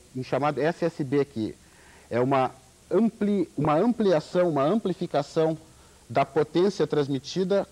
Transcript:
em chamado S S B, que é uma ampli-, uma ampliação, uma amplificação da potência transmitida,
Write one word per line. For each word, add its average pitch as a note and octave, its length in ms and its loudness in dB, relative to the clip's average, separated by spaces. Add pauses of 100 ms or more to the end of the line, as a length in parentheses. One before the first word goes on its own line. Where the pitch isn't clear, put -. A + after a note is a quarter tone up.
(140)
em C3 80 -6
chamado C3+ 380 -2
S E3 240 0
S D#3+ 200 -4
B, C#3 200 2
que A2 300 -6 (560)
é A#2 100 0
uma C3 300 2 (400)
ampli-, G#3 680 0
uma D3 200 2
ampliação, F3+ 760 2
uma D#3+ 140 2
amplificação E3 920 -2 (540)
da C#3 160 0
potência E3 600 0
transmitida, E3 840 -2